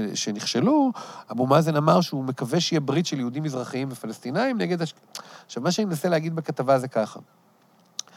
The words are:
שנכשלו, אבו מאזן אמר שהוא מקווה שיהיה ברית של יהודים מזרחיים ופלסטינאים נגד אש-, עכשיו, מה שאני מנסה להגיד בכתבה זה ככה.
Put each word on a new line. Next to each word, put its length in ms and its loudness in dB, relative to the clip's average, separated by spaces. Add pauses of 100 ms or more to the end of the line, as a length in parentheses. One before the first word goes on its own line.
(140)
שנכשלו, 800 2 (400)
אבו 160 0
מאזן 280 4
אמר 260 6
שהוא 220 -2
מקווה 360 -2
שיהיה 200 0
ברית 260 0
של 140 -4
יהודים 240 -4
מזרחיים 480 -4
ופלסטינאים 680 -4
נגד 240 0
אש-, 120 -4 (520)
עכשיו, 180 -8
מה 80 2
שאני 140 2
מנסה 240 0
להגיד 260 0
בכתבה 440 2
זה 80 -4
ככה. 320 -2 (960)